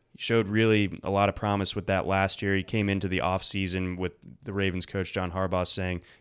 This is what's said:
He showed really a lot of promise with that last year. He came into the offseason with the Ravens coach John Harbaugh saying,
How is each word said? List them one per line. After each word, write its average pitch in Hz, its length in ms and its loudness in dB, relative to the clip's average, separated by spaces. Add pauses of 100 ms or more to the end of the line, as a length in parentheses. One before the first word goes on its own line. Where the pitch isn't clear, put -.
(120)
He - 60 -20
showed 113 280 2
really 104 560 4
a - 80 -4
lot 101 180 4
of 98 60 0
promise 101 400 0
with 98 140 -6
that 95 180 2
last 95 360 0
year. 98 120 2
He 95 80 0
came 101 260 0
into 98 200 0
the 92 100 0
offseason 92 800 -2
with 90 140 -4 (320)
the 101 80 -8
Ravens 95 340 0
coach 92 260 -4
John 92 180 -2
Harbaugh 92 360 0
saying, 92 360 -2 (180)